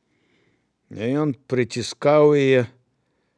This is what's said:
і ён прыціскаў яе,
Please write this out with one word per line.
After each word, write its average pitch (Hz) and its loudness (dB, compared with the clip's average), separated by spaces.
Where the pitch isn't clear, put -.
і 113 -8
ён 139 -4
прыціскаў 143 0
яе, 135 2